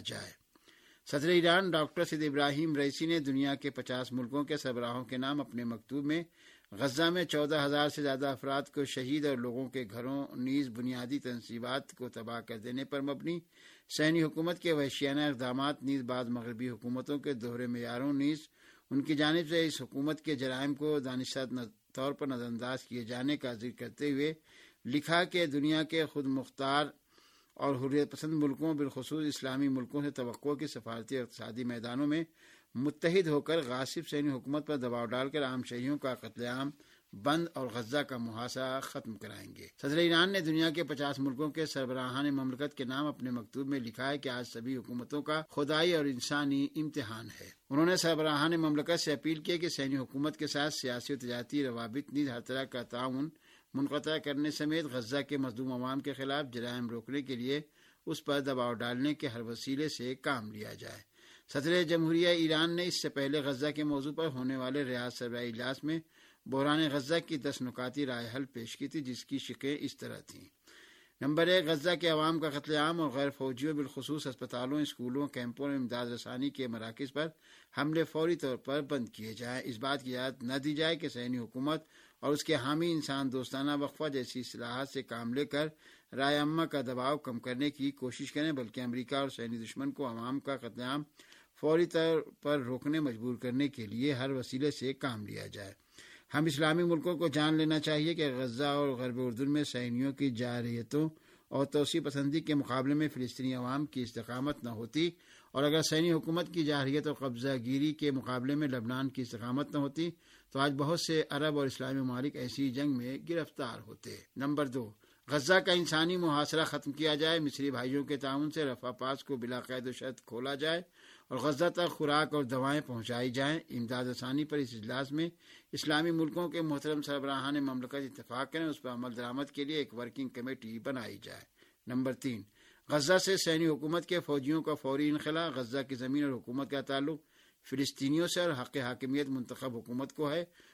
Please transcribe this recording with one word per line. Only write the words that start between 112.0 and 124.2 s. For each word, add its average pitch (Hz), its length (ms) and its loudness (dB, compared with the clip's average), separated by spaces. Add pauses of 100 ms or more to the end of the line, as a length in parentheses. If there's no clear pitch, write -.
ممالک 127 360 -2
ایسی 135 340 -2
جنگ 139 260 2
میں 123 220 -4 (100)
گرفتار 143 520 -4
ہوتے۔ 110 360 -12 (200)
نمبر 143 300 0
دو، 120 260 -4 (360)
غزہ 147 260 6
کا 185 180 6
انسانی 165 440 4
محاصرہ 156 480 4
ختم 147 280 -2
کیا 151 220 4
جائے۔ 160 240 4
مصری 143 320 0
بھائیوں 131 340 0
کے 139 120 -2
تعاون 139 340 0
سے 156 140 0
رفح 127 260 -2
پاس 131 340 -2
کو 143 120 -2
بلا 120 240 -4
قید 123 260 -6
و 127 60 -2
شرط 123 340 -8
کھولا 131 280 -4
جائے 160 280 0 (460)
اور 131 100 -2
غزہ 147 300 4
تک 170 220 2
خوراک 147 440 2
اور 147 100 2
دوائیں 135 420 0
پہنچائی 120 440 -2
جائیں۔ 139 300 0 (100)
امداد 123 340 -2
رسانی 127 400 0